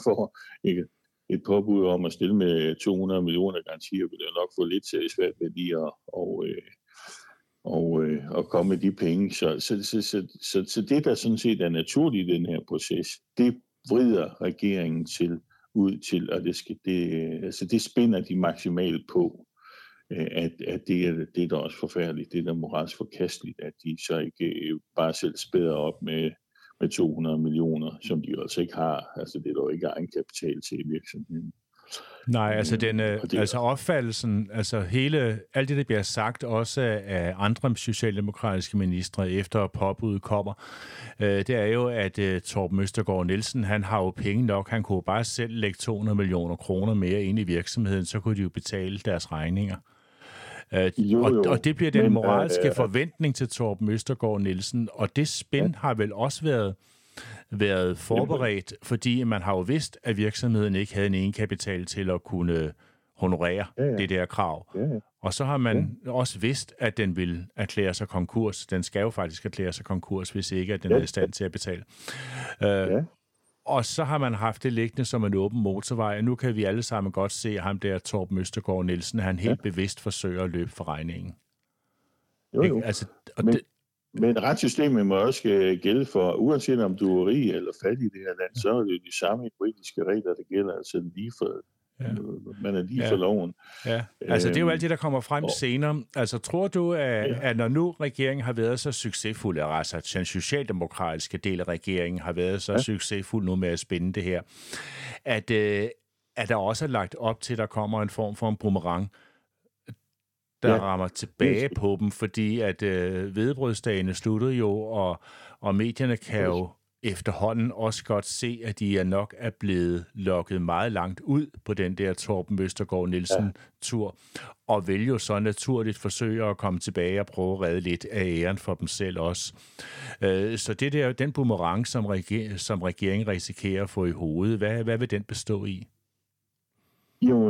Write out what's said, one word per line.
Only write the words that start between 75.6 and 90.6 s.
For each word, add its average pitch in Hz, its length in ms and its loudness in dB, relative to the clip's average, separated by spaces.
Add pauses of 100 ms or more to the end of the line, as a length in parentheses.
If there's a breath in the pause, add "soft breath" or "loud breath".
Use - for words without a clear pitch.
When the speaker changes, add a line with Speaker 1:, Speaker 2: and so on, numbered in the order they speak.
Speaker 2:
motorvej, 104 560 0
og 107 60 0
nu 123 120 4
kan 120 200 0
vi 107 80 2
alle 104 200 2
sammen 98 300 -2
godt 98 180 0
se, - 180 -4
at 101 120 -2
ham 98 180 -2
der, 95 200 0
Torben 95 380 -2
Østergaard 92 480 -2
Nielsen, 90 340 -2
han 92 200 0
helt 104 100 2 (160)
Speaker 1:
Ja. 104 60 -2
Speaker 2:
bevidst 95 280 -2
forsøger 92 440 -2
at 92 60 0
løbe 87 200 -2
for - 180 -12
regningen. 85 480 -6 (1200)
Speaker 1:
Jo, 131 60 4
Speaker 2:
Ikke? 160 140 4
Speaker 1:
jo. 113 60 0
Speaker 2:
Altså, 107 240 -2 (320)
og - 80 2
Speaker 1:
Men, 113 80 6
Speaker 2:
det - 80 2 (520)
Speaker 1:
men 113 300 2
retssystemet 135 600 2
må 98 100 4
også, 113 340 2
øh, 95 300 4
gælde 120 260 2
for, 90 280 2
uanset 131 500 2
om 95 140 0
du 92 240 4
er 92 60 2
rig 120 240 4
eller 90 200 -2 (120)
fattig 117 220 0
i 104 40 0
det 95 120 -10
her 92 180 -6
land, 92 160 -4
Speaker 2:
Ja. 120 40 -8
Speaker 1:
så 104 100 0
er 117 140 4
det 101 80 0
jo 90 140 0
de - 140 -10
samme 113 300 0 (100)
juridiske 101 440 -4
regler, 95 300 0
der - 160 -10
gælder, 95 280 0